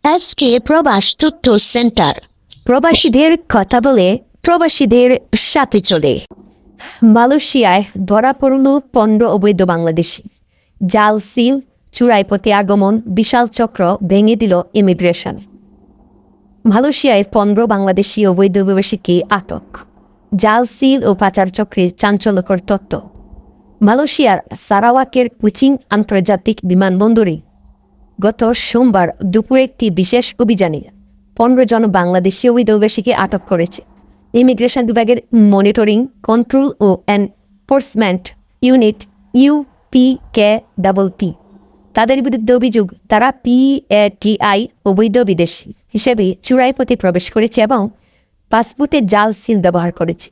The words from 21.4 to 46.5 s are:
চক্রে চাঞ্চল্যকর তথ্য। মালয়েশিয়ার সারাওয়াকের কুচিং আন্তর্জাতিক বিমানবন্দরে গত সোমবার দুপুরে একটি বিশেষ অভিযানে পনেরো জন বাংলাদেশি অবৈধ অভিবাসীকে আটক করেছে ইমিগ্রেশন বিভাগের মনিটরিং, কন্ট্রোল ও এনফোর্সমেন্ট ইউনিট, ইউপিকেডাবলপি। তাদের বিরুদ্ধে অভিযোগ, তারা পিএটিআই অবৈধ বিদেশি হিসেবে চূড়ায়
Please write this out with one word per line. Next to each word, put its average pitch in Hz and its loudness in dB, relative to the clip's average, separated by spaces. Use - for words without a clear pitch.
চক্রে 185 -4
চাঞ্চল্যকর 196 -2
তথ্য। 190 -6
মালয়েশিয়ার 226 2
সারাওয়াকের 247 0
কুচিং 269 -2
আন্তর্জাতিক 202 -2
বিমানবন্দরে 190 0
গত 220 0
সোমবার 220 0
দুপুরে 220 0
একটি 240 -4
বিশেষ 185 -2
অভিযানে 190 -2
পনেরো 247 2
জন 226 0
বাংলাদেশি 185 -2
অবৈধ 233 0
অভিবাসীকে 214 0
আটক 190 -4
করেছে 175 -4
ইমিগ্রেশন 240 0
বিভাগের 226 0
মনিটরিং, 208 2
কন্ট্রোল 240 0
ও 208 2
এনফোর্সমেন্ট 208 -4
ইউনিট, 247 2
ইউপিকেডাবলপি। 220 0
তাদের 247 0
বিরুদ্ধে 240 -2
অভিযোগ, 226 0
তারা 240 2
পিএটিআই 214 0
অবৈধ 208 0
বিদেশি 180 -2
হিসেবে 214 -2
চূড়ায় 262 0